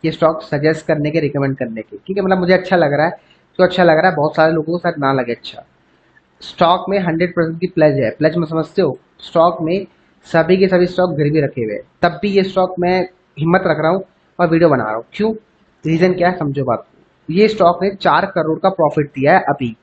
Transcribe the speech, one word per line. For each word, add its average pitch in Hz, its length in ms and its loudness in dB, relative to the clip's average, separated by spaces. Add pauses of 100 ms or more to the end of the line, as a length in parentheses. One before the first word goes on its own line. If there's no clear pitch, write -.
ये 160 80 0
stock 160 300 0
सजेस्ट 156 440 -2
करने 151 240 -2
के, 151 100 0
recommend 139 380 -2
करने 113 240 -8
के, - 160 -16
ठीक 190 180 -8
है। 202 60 -2
मतलब 190 160 0
मुझे 180 160 0
अच्छा 185 220 0
लग 156 160 2
रहा 147 140 0
है, 175 120 -4 (400)
क्यों 185 100 4
अच्छा 185 160 2
लग 160 140 4
रहा 180 120 2
है, 160 60 -6
बहुत 147 200 -2
सारे 160 160 4
लोगों 160 200 -4
को 175 80 -4
शायद 170 180 -4
ना 135 160 0
लगे 120 200 -2
अच्छा। - 300 -18 (800)
Stock 180 460 0
में 196 120 -2
हंड्रेड 170 340 -2
परसेंट 165 260 -2
की 185 80 -4
pledge 151 300 2
है, 113 140 0
Pledge 156 240 0
में 165 100 -2
समझते 160 360 -4
हो, 156 160 -2 (240)
stock 175 400 2
में 180 240 -4 (400)
सभी 165 300 2
के 190 120 2
सभी 180 200 2
stock 180 280 -2
गिरवी 151 240 0
रखे 131 220 -4
हुए 107 120 -4
हैं, - 80 -10 (200)
तब 175 200 0
भी 208 80 -2
ये 196 140 2
stock 185 360 -2
मैं 180 200 0 (380)
हिम्मत 170 280 2
रख 156 140 0
रहा 156 100 0
हूँ 190 120 -2 (360)
और 175 100 2
video 165 200 4
बना 127 160 2
रहा 107 100 -6
हूँ। 113 180 -8
क्यों, 220 200 -2 (520)
Reason 160 300 2
क्या 175 140 2
है, 180 100 -2
समझो 143 260 -4
बात। 117 200 -2 (440)
ये 185 200 2
stock 175 340 2
ने 196 100 0
चार 180 360 0
करोड़ 160 300 -2
का 190 120 0
profit 156 380 0
दिया 139 260 2
है 190 140 4
अभी। 135 200 -2 (140)